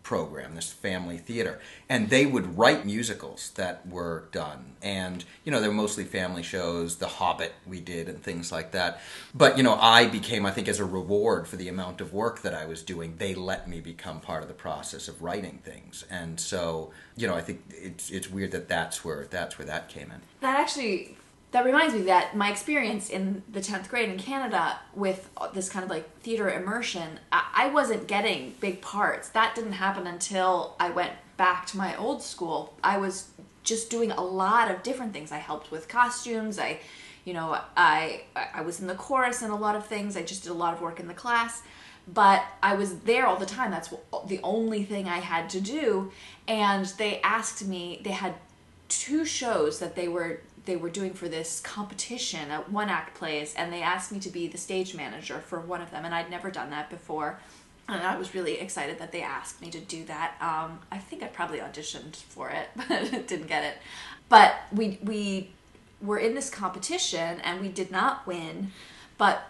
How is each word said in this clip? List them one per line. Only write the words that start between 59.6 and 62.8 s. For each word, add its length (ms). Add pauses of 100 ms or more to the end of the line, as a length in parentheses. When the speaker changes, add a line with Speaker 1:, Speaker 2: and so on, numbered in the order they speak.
Speaker 2:
me 100
to 100
do 240
that. 360
Um, 400 (120)
I 60
think 260
I 20
probably 320
auditioned 580
for 340
it, 220
<laughs> 40
but 520